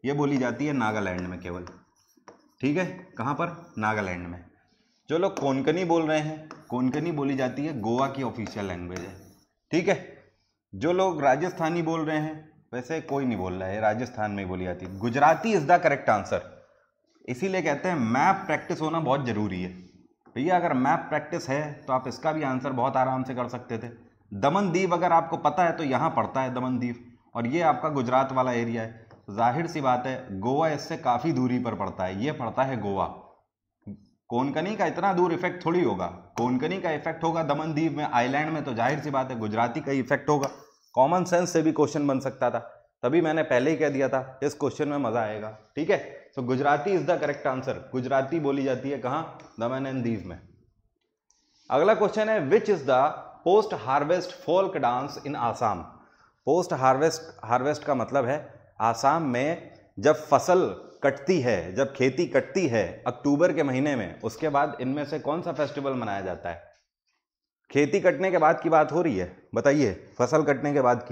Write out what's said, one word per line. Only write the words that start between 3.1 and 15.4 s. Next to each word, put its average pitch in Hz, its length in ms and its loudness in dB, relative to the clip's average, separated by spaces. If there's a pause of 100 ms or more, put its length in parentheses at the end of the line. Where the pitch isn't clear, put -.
कहाँ 131 160 -2
पर? 170 440 -6
नागालैंड 98 500 -2
में। 87 160 -12 (640)
जो 156 100 0
लोग 190 220 0
कोंकणी 139 440 0
बोल 165 180 2
रहे 156 160 2
हैं, 156 300 -6 (200)
कोंकणी 127 440 -2
बोली 139 240 -2
जाती 131 300 -2
है, 143 140 -6
गोवा 120 280 0
की 135 140 -6
ऑफिशियल 107 440 -6
लैंग्वेज 87 340 -8
है, 92 140 -12 (580)
ठीक 165 160 2
है। - 340 -4 (500)
जो 117 200 -2
लोग 180 300 0
राजस्थानी 165 600 2
बोल 160 220 -2
रहे 156 140 -2
हैं, 156 340 -8 (200)
वैसे 123 280 -6
कोई 139 240 -2
नहीं 117 140 0
बोल 92 140 -4
रहा 92 160 -6
है, 104 120 -4
राजस्थान 107 500 0
में 98 120 -6
ही 95 60 -6
बोली 92 160 -6
जाती 90 220 -8
है। 95 120 -12
गुजराती 143 560 2